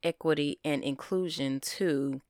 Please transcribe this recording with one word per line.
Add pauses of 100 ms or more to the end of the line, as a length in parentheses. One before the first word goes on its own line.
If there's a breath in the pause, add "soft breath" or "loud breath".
equity
and
inclusion
to